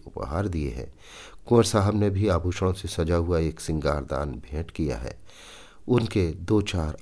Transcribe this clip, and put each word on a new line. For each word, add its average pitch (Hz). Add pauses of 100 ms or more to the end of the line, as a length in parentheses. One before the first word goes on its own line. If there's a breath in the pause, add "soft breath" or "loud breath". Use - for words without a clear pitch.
उपहार 98
दिए 78
हैं। 57 (540 loud breath)
कुंवर 117
साहब 104
ने 104
भी 98
आभूषणों 90
से 92
सजा 85
हुआ 85
एक 78
सिंगारदान 71
भेंट -
किया 71
है। 64 (680 loud breath)
उनके 110
दो 87
चार 82